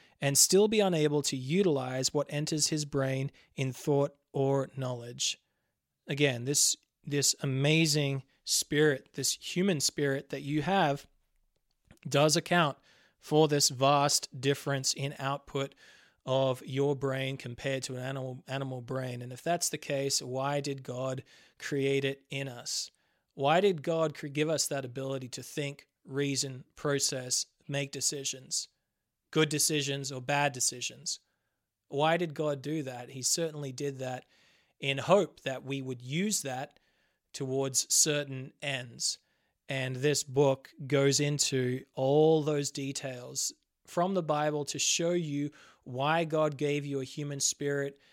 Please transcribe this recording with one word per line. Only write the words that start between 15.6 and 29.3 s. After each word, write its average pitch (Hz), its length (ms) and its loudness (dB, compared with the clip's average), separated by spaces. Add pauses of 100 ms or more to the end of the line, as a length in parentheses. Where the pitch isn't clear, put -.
of 131 420 2
your 139 300 0
brain 135 400 -2
compared 131 480 -6
to 131 100 -8
an 127 80 -8
animal, 131 460 -8
animal 131 320 -6
brain. 127 420 -6
And 123 100 -12
if 127 80 -14
that's 170 280 0
the 151 100 -4
case, 139 420 -2
why 135 400 -2
did 139 220 -6
God 131 400 -6 (380)
create 139 440 0
it 135 240 -4
in 139 200 -8
us? - 420 -8 (440)
Why 147 260 4
did 185 240 2
God 160 280 0
cre-, - 140 -10
give 147 220 -2
us 156 180 0
that 139 180 -4
ability 131 440 -8
to 123 160 -12
think, 143 420 -8 (180)
reason, 135 600 -2 (100)
process, 135 720 -2 (220)
make 139 240 -4
decisions, 135 760 -4 (640)